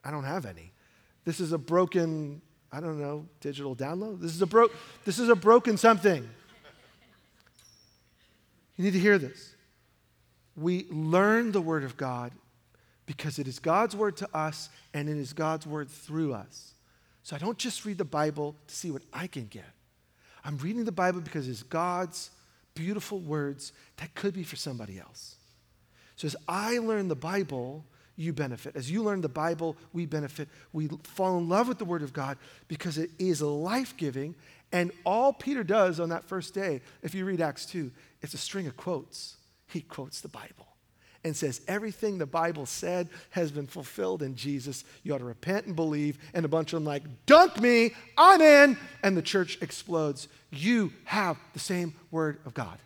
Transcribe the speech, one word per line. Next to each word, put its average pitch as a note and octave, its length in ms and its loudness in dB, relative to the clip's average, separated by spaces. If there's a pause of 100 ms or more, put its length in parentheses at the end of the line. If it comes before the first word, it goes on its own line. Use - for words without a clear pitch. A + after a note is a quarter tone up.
I C#3+ 80 -8
don't D3 100 -6
have C#3+ 240 -4
any. F2 240 -16 (540)
This E3 160 -4
is E3 100 -2
a E3 80 0
broken, D#3+ 800 0 (300)
I C3 80 -10
don't D#3 220 -6
know, D3 260 -8 (140)
digital C#3 340 -8
download? F3 460 -6
This E3 160 -6
is F3 40 -4
a G3 60 4
bro-, A3 240 6 (340)
this F#3+ 140 -2
is A#3+ 100 2
a A#3 60 10
broken A3 420 8
something. F3+ 520 4 (2500)
You F3+ 80 -2
need G3 80 2
to F#3 80 4
hear G3+ 180 6
this. - 340 -8 (1040)
We F3+ 360 -2
learn G3 580 2
the G3 100 2
Word D#3+ 220 -2
of B2+ 140 -8
God B2 340 -6 (760)
because D3 360 -8
it C3+ 80 -4
is B2+ 100 -10
God's G3+ 380 2
Word G3+ 220 -2
to G3 140 -8
us D#3 360 -6 (260)
and D3 140 -4
it D3+ 80 -4
is C#3 160 -8
God's D#3 340 -4
Word D3 240 -8
through D3+ 440 -4
us. - 400 -16 (500)
So - 100 -12
I C#3+ 60 -10
don't G3+ 180 -4
just - 260 -6
read G3+ 140 -6
the F#3 60 0
Bible D3 500 -2 (140)
to - 80 -18
see E3+ 160 -8
what C3+ 100 -8 (100)
I E3+ 140 -6
can A#2+ 220 -10
get. G2 160 -18 (800)
I'm D3 140 -8
reading G#3+ 260 -4
the A3 80 -2
Bible F3+ 280 0
because D3 280 -6
it's A#2 160 -8
God's F3 680 -4 (460)
beautiful G3 420 -6
words D3 540 -6 (240)
that - 180 -12
could G3 200 -4
be F#3 100 -8
for - 100 -12
somebody G#2+ 460 -10
else. - 340 -20 (800)
So - 120 -8
as C#3+ 100 -4 (120)
I G#3 300 -2
learn A3 300 0
the D3+ 80 -2
Bible, D3+ 680 -4 (340)
you D#3+ 140 -4
benefit. C3+ 440 -6
As C3 140 -8
you G#3+ 120 -2
learn G#3 180 0
the D#3 80 -2
Bible, D#3+ 480 -4 (160)
we E3+ 140 -4
benefit. D3 420 -6 (240)
We D#3 160 -2 (140)
fall F#3 340 0
in E3+ 140 0
love A3+ 180 4
with B3+ 100 -4
the A3 60 -6
Word E3+ 180 -2
of C3 120 -10
God C#3 240 -6 (280)
because D#3 300 -6
it E3 220 -4
is F3 240 0
life-giving. D3+ 920 -4 (380)
And F3 180 0 (140)
all B3 300 4
Peter C4+ 280 -4
does F#3 380 4
on E3+ 80 0
that E3 160 -4
first F#3 300 -8
day, F3+ 260 -2 (220)
if E3 120 -6
you F#3+ 120 -2
read F3+ 160 0
Acts D3 240 -4
two, D3+ 240 -8 (320)
it's D3 100 -12
a - 60 -12
string F#3+ 280 -8
of B2 80 -8
quotes. - 600 -10 (300)
He D#3+ 160 -8
quotes - 400 -14
the - 60 -16
Bible - 380 -20 (580)
and D#3 120 -4
says, C#3 320 -4
"Everything G#3 480 -4
the E3 80 -2
Bible D#3+ 400 -2
said F3 460 -4 (220)
has E3 180 0
been C#3+ 160 -6
fulfilled F3 560 -4
in C3+ 120 -6
Jesus. C3 500 -6 (180)
You D3 120 -4
ought C3+ 40 -4
to B2 60 -8
repent F3+ 420 -4
and F#3 100 -6
believe." D3 400 0 (160)
And E3 140 0
a - 20 0
bunch D#3 240 0
of E3 60 -2
them D#3 80 -2
like, C#3+ 160 -4 (240)
"Dunk D#4+ 340 10
me, A#3 300 6 (260)
I'm F4 240 12
in." C#4+ 380 12 (240)
And G3 120 4
the E3 60 2
church - 400 0
explodes. D#3 680 -4 (220)
You F#3+ 400 2 (140)
have F#3 320 0 (160)
the - 60 -12
same F3 360 -2 (160)
Word D#3 360 -2
of A#2+ 80 -14
God. G2 320 -8